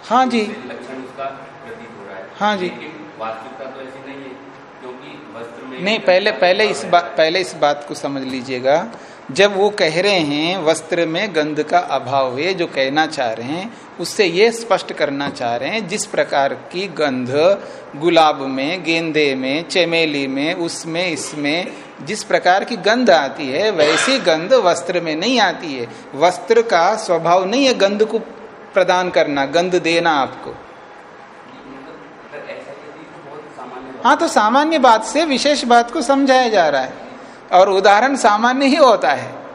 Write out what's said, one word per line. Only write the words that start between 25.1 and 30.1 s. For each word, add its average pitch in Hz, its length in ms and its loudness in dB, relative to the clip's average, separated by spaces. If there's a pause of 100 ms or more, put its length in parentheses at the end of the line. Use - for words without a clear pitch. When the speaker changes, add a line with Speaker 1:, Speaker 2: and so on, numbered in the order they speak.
Speaker 1:
नहीं 226 240 0
आती 170 340 -2
है। 120 140 -6 (260)
वस्त्र 226 480 4
का 202 340 2
स्वभाव 175 480 2
नहीं 254 220 2
है 254 80 4
गंध 202 300 2
को 220 140 -2 (560)
प्रदान 180 360 2
करना, 147 360 2
गंध 175 280 0
देना 165 360 2